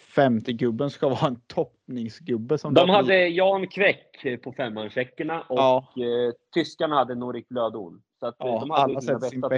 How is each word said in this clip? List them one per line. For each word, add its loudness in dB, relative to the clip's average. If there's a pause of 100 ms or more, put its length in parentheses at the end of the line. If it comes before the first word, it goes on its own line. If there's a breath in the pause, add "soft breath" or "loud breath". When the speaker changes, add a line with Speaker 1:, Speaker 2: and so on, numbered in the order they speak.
(160)
Speaker 1:
femte 2
gubben -2
ska -2
vara 0
en -4
toppningsgubbe -6
som -4
Speaker 2:
De 8
Speaker 1:
det 4
har 6
Speaker 2:
hade 4
Speaker 1:
blivit. 4
Speaker 2:
Jan 2
Kveck -2
på -12
femmancheckerna -6
och, -4
Speaker 1:
Ja. 4
Speaker 2:
eh, -2 (200)
tyskarna -2
hade 0
Norik -8
Blödon. -6 (180)
Så -8
att, -10
eh, -6
Speaker 1:
Ja, -2
Speaker 2:
de -8
hade 2
Speaker 1:
alla 2
Speaker 2:
ju -6
sina -2
Speaker 1:
sett -4
sin -8
Speaker 2:
bästa -4